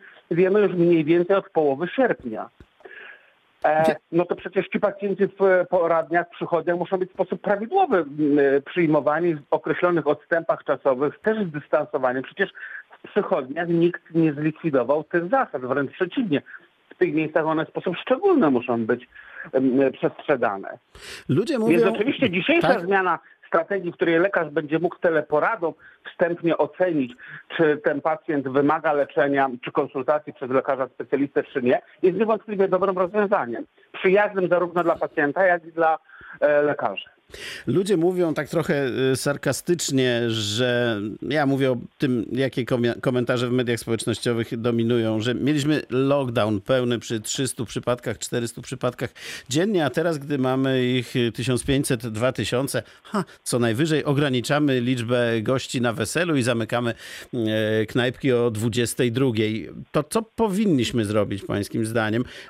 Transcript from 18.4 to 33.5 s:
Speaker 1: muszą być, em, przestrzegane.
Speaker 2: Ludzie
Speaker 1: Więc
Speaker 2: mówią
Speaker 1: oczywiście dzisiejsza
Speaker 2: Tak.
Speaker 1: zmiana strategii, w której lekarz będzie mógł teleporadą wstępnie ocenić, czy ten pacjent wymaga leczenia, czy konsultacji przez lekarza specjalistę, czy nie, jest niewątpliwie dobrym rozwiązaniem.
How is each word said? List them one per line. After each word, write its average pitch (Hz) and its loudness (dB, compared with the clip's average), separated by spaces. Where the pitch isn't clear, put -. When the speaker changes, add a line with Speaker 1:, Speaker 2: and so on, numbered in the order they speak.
Speaker 1:
muszą 117 0
być, 120 -2
em, 131 4
przestrzegane. 120 -2
Speaker 2:
Ludzie 240 0
Speaker 1:
Więc 220 0
Speaker 2:
mówią 226 4
Speaker 1:
oczywiście 226 0
dzisiejsza 277 2
Speaker 2:
Tak. 233 4
Speaker 1:
zmiana 185 0
strategii, 170 0
w - -8
której 165 2
lekarz 180 2
będzie 151 -2
mógł 170 -2
teleporadą 165 0
wstępnie 170 0
ocenić, 147 0
czy 151 4
ten 143 0
pacjent 156 -2
wymaga 151 2
leczenia, 139 2
czy 151 -8
konsultacji 147 -2
przez 127 -8
lekarza 131 0
specjalistę, 139 -2
czy - -6
nie, 123 2
jest 180 2
niewątpliwie 208 0
dobrym 185 0
rozwiązaniem. 190 0